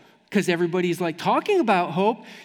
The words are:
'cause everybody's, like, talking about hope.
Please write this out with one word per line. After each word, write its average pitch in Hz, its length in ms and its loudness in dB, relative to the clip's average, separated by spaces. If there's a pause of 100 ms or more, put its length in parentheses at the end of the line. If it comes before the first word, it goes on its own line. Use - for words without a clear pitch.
(300)
'cause 175 200 2
everybody's, 175 500 0
like, 170 160 -4
talking 311 440 0
about 185 320 0
hope. 202 340 -2 (180)